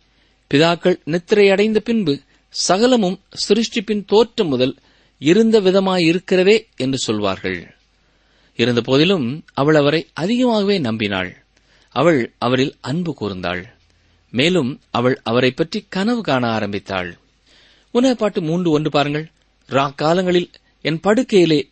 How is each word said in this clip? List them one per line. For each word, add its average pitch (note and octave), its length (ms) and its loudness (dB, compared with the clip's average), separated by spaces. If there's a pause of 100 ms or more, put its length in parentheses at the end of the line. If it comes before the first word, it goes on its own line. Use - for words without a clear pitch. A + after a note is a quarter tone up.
(540)
பிதாக்கள் E3 500 2
நித்திரை G3 460 2
அடைந்த G#3+ 300 2
பின்பு G#3 400 -2 (280)
சகலமும் G#3+ 720 0 (280)
சிருஷ்டிப்பின் G#3+ 560 -2
தோற்றம் A3 440 0
முதல் B2+ 280 0 (420)
இருந்த A3 420 4
விதமாயிருக்கிறதே F#3 1080 2 (100)
என்று C3 220 -4
சொல்வார்கள். F#2+ 760 -4 (840)
இருந்த A#2 240 0
போதிலும் C#3+ 640 0 (100)
அவள் D3 200 2
அவரை D3 380 0
அதிகமாகவே G#3 640 0
நம்பினாள். G2+ 540 -4 (560)
அவள் C#3 500 0
அவரில் B2+ 420 -2
அன்பு E3 400 -6
கூர்ந்தாள். F2+ 440 -6 (640)
மேலும் D3 500 -2 (100)
அவள் B2 320 0
அவரை B2 280 0
பற்றி E3 380 -6
கனவு A3 340 -4
காண B2+ 260 -2
ஆரம்பித்தாள். G2 720 -6 (720)
ஒன்னு B3 240 2
பாட்டு G#3 260 -2
மூன்று E3+ 280 -2
ஒன்று D3+ 200 0
பாருங்கள். D3 400 -2 (380)
"ரா C#3 260 -2
காலங்களில் F3 560 0 (320)
என் D#3+ 180 -4
படுக்கையிலே F#3+ 720 2